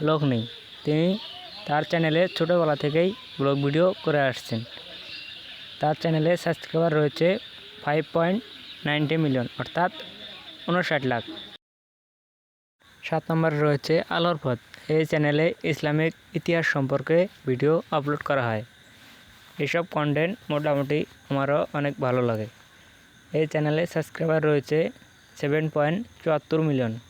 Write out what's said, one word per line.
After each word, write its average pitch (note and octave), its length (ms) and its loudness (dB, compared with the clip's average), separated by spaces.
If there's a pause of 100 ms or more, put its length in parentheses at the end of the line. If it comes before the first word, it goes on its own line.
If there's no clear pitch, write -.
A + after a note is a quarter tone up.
লোক D#3 120 4 (120)
নেই। A2+ 120 2 (420)
তিনি D#3 220 2 (600)
তার D3+ 220 2
চ্যানেলে E3 320 4 (160)
ছোটোবেলা E3 460 2
থেকেই D#3+ 260 2 (300)
ব্লগ C#3 160 2 (100)
ভিডিও D#3 220 4 (160)
করে D3 260 2
আসছেন। A#2 300 -4 (1200)
তার D3+ 220 2
চ্যানেলে D#3+ 300 2 (120)
সাবস্ক্রাইবার E3 560 0
রয়েছে D3+ 280 2 (560)
ফাইভ D#3 200 2 (120)
পয়েন্ট F3 240 2 (480)
নাইনটি D3+ 360 2
মিলিয়ন, C3 240 2 (140)
অর্থাৎ F3 300 0 (760)
ঊনষাট E3 340 0 (100)
লাখ। A#2 120 -2 (1800)
সাত D#3+ 220 -2
নম্বরে D#3+ 360 2
রয়েছে D3 280 2 (220)
আলোর E3+ 280 2
পথ। B2 140 0 (380)
এই D#3+ 160 4
চ্যানেলে D3+ 340 2 (260)
ইসলামিক D#3 420 0 (240)
ইতিহাস E3 280 0 (100)
সম্পর্কে C#3 420 2 (300)
ভিডিও C3+ 260 2 (240)
আপলোড C#3+ 320 -2
করা C#3 200 2
হয়। A2 140 -2 (1000)
এসব E3+ 180 0 (120)
কনটেন্ট D3+ 380 2 (180)
মোটামুটি D3 480 0 (300)
আমারও C#3+ 300 0 (180)
অনেক C#3+ 160 -2 (120)
ভালো B2+ 240 2
লাগে। G#2+ 180 -2 (920)
এই D#3+ 120 2
চ্যানেলে D3+ 320 0 (100)
সাবস্ক্রাইবার D#3+ 460 -2 (100)
রয়েছে D3 280 2 (640)
সেভেন D3+ 340 0
পয়েন্ট D#3 240 2 (260)
চুয়াত্তর D#3+ 440 0
মিলিয়ন। B2+ 260 0 (160)